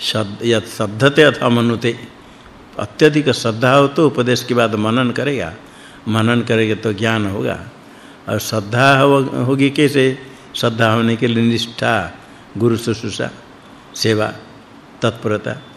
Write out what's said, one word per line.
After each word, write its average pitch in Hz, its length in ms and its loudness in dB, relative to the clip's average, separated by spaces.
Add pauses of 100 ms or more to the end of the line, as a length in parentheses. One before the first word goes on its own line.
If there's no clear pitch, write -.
"श्रद्ध-, 107 440 -4
यत् 113 200 0
श्रद्धते 127 560 0
अथ 139 220 4
मनुते", 117 560 0 (800)
अत्यधिक 151 500 2
श्रद्धा 120 440 0
हो 139 140 6
तो 147 200 2
उपदेश 123 360 0
के - 100 -2
बाद 117 220 2
मनन 113 360 0
करेगा, 123 420 -4 (540)
मनन 113 340 2
करेगा 113 340 0
तो 107 180 -4
ज्ञान 110 320 -2
होगा, 101 340 -6 (680)
और 107 100 -2
श्रद्धा 120 600 2
हो-, 139 340 4
होगी 135 360 2
कैसे? 135 480 2 (380)
श्रद्धा 113 380 2
होने 113 220 2
के 120 120 0
लिए 117 160 2
निष्ठा, 117 720 -2 (400)
गुरु 113 200 2
शुश्रूषा, 113 520 -6 (680)
सेवा 107 380 0 (680)
तत्परता। 110 600 -4 (160)